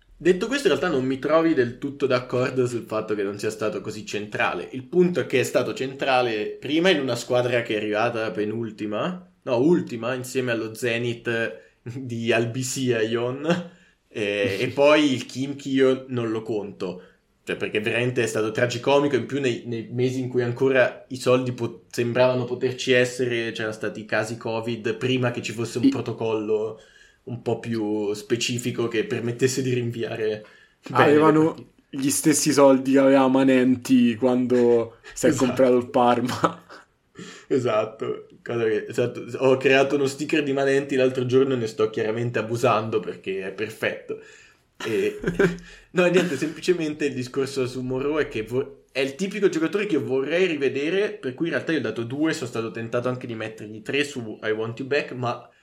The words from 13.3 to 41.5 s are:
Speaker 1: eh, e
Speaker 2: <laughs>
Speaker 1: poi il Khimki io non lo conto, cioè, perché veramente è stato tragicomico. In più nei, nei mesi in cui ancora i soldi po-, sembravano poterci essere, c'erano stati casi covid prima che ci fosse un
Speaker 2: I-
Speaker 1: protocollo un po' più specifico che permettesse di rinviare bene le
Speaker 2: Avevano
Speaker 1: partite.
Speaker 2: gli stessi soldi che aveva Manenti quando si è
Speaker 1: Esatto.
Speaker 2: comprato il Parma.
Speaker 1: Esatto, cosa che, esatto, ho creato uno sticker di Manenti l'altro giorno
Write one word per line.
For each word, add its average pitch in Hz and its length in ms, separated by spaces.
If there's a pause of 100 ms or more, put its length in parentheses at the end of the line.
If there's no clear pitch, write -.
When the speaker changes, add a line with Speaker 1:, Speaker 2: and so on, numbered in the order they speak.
Speaker 1:
eh, 101 520
e 120 80
Speaker 2:
<laughs> 113 60
Speaker 1:
poi 147 380
il 120 140
Khimki 139 480
io 131 340
non 120 240
lo 113 120
conto, 101 580 (420)
cioè, - 140
perché 104 240
veramente 120 420
è 110 40
stato 110 240
tragicomico. 123 680
In 113 80
più 135 160
nei, 120 240
nei 113 260
mesi 127 300
in 123 80
cui 123 140
ancora 127 640
i 120 80
soldi 127 340
po-, 117 400
sembravano 123 540
poterci 127 480
essere, 120 580
c'erano 110 220
stati 107 320
casi 117 320
covid 113 580
prima 123 360
che 120 100
ci - 100
fosse 113 260
un 120 60
Speaker 2:
I- 135 60
Speaker 1:
protocollo 110 880 (460)
un 120 160
po' 113 160
più 107 560
specifico 120 720
che 110 160
permettesse 120 600
di 127 100
rinviare 113 720 (420)
bene 131 180
le 147 60
Speaker 2:
Avevano 156 340
Speaker 1:
partite. 160 240 (200)
Speaker 2:
gli 139 220
stessi 147 420
soldi 135 380
che 135 80
aveva 135 280
Manenti 127 880
quando 120 840 (140)
si - 140
è 123 40
Speaker 1:
Esatto. 127 160
Speaker 2:
comprato 127 320
il 120 120
Parma. 120 720 (840)
Speaker 1:
Esatto, 120 800 (160)
cosa 117 220
che, 107 220
esatto, 117 380 (120)
ho 131 200
creato 139 380
uno 139 100
sticker 143 380
di 139 100
Manenti 139 420
l'altro 127 300
giorno 131 280